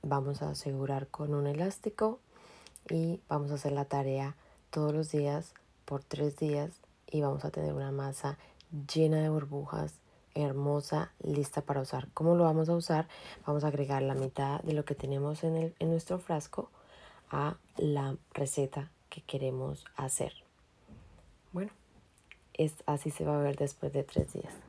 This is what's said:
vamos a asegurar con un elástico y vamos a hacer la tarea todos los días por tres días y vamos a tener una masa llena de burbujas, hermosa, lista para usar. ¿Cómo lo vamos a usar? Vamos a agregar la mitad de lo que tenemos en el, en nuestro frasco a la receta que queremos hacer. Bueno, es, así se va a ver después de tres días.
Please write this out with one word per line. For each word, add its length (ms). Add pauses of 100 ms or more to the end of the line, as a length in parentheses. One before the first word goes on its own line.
vamos 380
a 100
asegurar 580
con 260
un 120
elástico 720 (680)
y 400
vamos 220
a 60
hacer 160
la 120
tarea 520 (340)
todos 240
los 160
días 420 (340)
por 160
tres 360
días 420 (300)
y 100
vamos 240
a 60
tener 240
una 160
masa 480 (560)
llena 260
de 80
burbujas, 720 (340)
hermosa, 800 (100)
lista 380
para 220
usar. 320
¿Cómo 220
lo 80
vamos 260
a 40
usar? 320 (400)
Vamos 180
a 20
agregar 340
la 140
mitad 480
de 100
lo 140
que 80
tenemos 500
en 120
el, 240
en 100
nuestro 280
frasco 520 (600)
a 280 (180)
la 400 (160)
receta 580 (200)
que 100
queremos 640 (100)
hacer. 380 (1200)
Bueno, 180 (840)
es, 180 (140)
así 240
se 160
va 120
a 40
ver 140
después 360
de 120
tres 280
días. 220 (140)